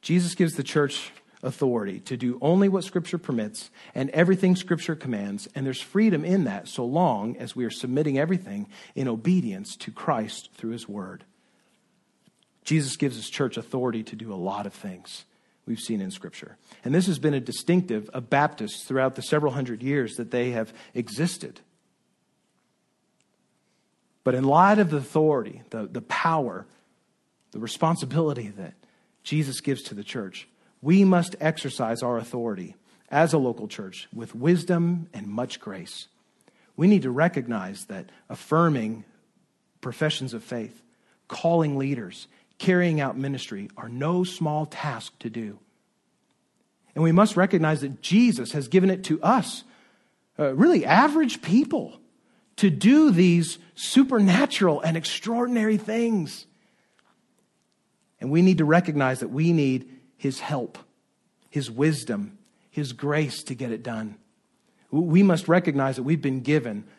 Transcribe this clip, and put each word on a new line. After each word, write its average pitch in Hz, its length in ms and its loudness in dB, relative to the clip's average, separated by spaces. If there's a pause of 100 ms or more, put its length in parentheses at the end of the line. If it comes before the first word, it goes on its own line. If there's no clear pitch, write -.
Jesus 175 320 0
gives 165 200 0
the 139 100 -6
church - 480 -2 (320)
authority 120 560 -4
to - 160 -10
do 123 260 -4
only 185 280 4
what 185 160 -2
Scripture 175 320 -6
permits 113 520 -6 (240)
and 135 180 -4
everything 180 440 4
Scripture 165 400 -4
commands, 104 580 -6
and 135 120 -6
there's 131 160 -6
freedom 196 420 2
in 180 220 0
that 98 240 -8
so 127 160 -6
long 123 500 0
as 117 180 -12
we 123 120 -4
are 113 40 -4
submitting 135 480 -2
everything 185 480 -2 (300)
in 131 140 -4
obedience 113 640 -2
to - 160 -14
Christ - 640 -6
through 113 160 -10
his 117 160 -12
word. 95 380 -12 (1400)
Jesus 147 320 0
gives 131 220 -2
his 110 120 -12
church - 280 -4
authority 120 460 -4
to - 120 -14
do 113 180 -12
a - 20 -10
lot 98 300 -6
of 98 80 -12
things - 520 -16 (400)
we've 117 160 -8
seen 110 180 -6
in 95 120 -6
Scripture. - 440 -16 (300)
And 131 100 0
this 180 120 4
has 156 120 -2
been 151 140 0
a 135 80 -2
distinctive 120 680 0
of 123 180 -10
Baptists 139 560 -2
throughout 131 300 0
the 131 60 -12
several 147 300 0
hundred 123 320 -6
years 135 320 -2
that 117 160 -8
they 123 200 0
have 110 220 -4 (200)
existed. 113 680 -6 (2750)
But 127 100 2
in 131 120 0
light 180 340 6
of 180 120 2
the 151 60 -2
authority, 135 640 0 (100)
the, 110 160 -8
the 117 140 -10
power, 123 640 -2 (840)
the 107 80 -12
responsibility 139 880 -2
that 98 280 -14 (460)
Jesus 143 400 -4
gives 135 220 -4
to - 100 -14
the 101 100 -12
church, 101 440 -12 (340)
we 180 220 6
must 180 380 4
exercise 131 600 -4
our 123 160 -2
authority 110 580 -8 (360)
as 156 220 4
a 160 40 4
local 120 300 -2
church 95 460 -14
with 110 200 -14
wisdom 170 800 0
and 101 140 -12
much 113 320 -6
grace. - 480 -14 (680)
We 160 100 4
need 202 140 6
to 131 100 -4
recognize 120 800 -2
that 98 200 -12 (200)
affirming 123 720 0 (800)
professions 135 520 -4
of 110 80 -8
faith, 113 400 -10 (460)
calling 160 500 2
leaders, 135 500 -6 (300)
carrying 175 440 2
out 135 160 -2
ministry 127 600 -6
are 110 120 -12
no 156 340 0
small 156 420 -2
task 127 540 -10
to 120 100 -8
do. 110 300 -10 (1400)
And 151 80 2
we 165 80 6
must 196 260 6
recognize 160 440 2
that 139 200 -8
Jesus 220 520 2
has 139 160 -4
given 185 200 6
it 190 140 -2
to - 180 -2
us, - 440 0 (760)
uh, 139 160 0
really 214 300 6
average 277 560 4
people, 247 580 2 (560)
to 202 140 4
do 254 420 6
these 170 480 4 (160)
supernatural 208 1040 4
and 165 160 0
extraordinary 226 800 0
things. 214 680 -2 (1800)
And 135 100 -4
we 165 100 4
need 185 160 6
to 160 80 4
recognize 147 560 2
that 117 80 -6
we 160 240 2
need 135 360 2 (280)
his 135 240 -4
help, 135 360 -6 (720)
his 127 220 -4
wisdom, 120 640 -2 (320)
his 143 220 -6
grace 143 520 -2
to 131 120 -8
get 120 160 -8
it 110 100 -6
done. 113 360 -8 (760)
W-, 160 180 2
we 175 140 8
must 175 240 4
recognize 139 480 2
that 127 80 -8
we've 147 180 0
been 131 200 -2
given 123 420 0 (160)